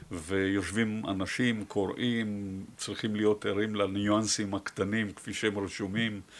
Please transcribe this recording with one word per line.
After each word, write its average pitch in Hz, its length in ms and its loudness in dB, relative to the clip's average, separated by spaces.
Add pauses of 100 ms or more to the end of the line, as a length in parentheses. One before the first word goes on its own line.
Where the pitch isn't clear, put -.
(100)
ויושבים 98 960 0
אנשים, 104 580 0
קוראים, 101 960 -2 (160)
צריכים 107 400 -2
להיות 104 300 4
ערים 104 280 2
לניואנסים 101 800 2
הקטנים 101 580 0
כפי - 220 -10
שהם 104 240 0
רשומים 101 640 -2 (200)